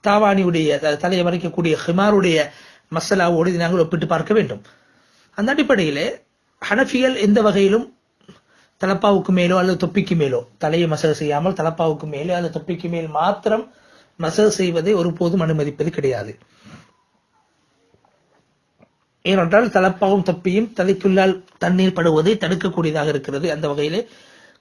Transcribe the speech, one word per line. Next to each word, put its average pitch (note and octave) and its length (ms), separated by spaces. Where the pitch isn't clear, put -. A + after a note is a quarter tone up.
தாவாணியுடைய, F#3+ 640
அதாவது D3 280
தலையை F3+ 300
மறைக்கக்கூடிய E3+ 500
ஹிமாருடைய F3 640
மசாலாவோடு E3+ 560
இதை F3 140
நாங்கள் E3+ 200
ஒப்பிட்டு E3 260
பார்க்க E3 280
வேண்டும். B2+ 280
அந்த A3 180
அடிப்படையிலே F#3+ 680
ஹனஃபிகள் B3+ 480
எந்த G#3 260
வகையிலும் G3+ 540
தலப்பாவுக்கு F#3+ 520
மேலோ F3+ 240
அல்லது F3+ 300
தொப்பிக்கு F#3 280
மேலோ C3+ 320
தலையை E3 300
மசாஜ் D3+ 280
செய்யாமல், D3+ 360
தலப்பாவுக்கு D#3+ 540
மேலோ D3+ 260
அல்லது E3+ 280
தொப்பிக்கு F3 280
மேல் E3 200
மாத்திரம் G3+ 640
மசாஜ் E3+ 360
செய்வதை F3 400
ஒருபோதும் F3 480
அனுமதிப்பது D#3 500
கிடையாது. A#2+ 480
ஏனென்றால், F#3+ 460
தலப்பாவும் F#3+ 540
தொப்பியும் F#3 540
தலைக்குள்ளால் F#3+ 680
தண்ணீர் F#3 340
படுவதை E3+ 440
தடுக்கக்கூடியதாக E3 680
இருக்கிறது. C#3+ 460
அந்த D3+ 160
வகையிலே D3+ 400